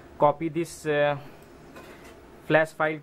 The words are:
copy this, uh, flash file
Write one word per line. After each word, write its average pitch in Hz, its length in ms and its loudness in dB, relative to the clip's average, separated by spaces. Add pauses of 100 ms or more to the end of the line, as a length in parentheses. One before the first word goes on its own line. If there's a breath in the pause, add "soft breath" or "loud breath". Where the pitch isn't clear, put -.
(200 loud breath)
copy 147 300 2
this, 160 360 -8
uh, 147 320 2 (1300 loud breath)
flash 156 280 4
file 156 300 -2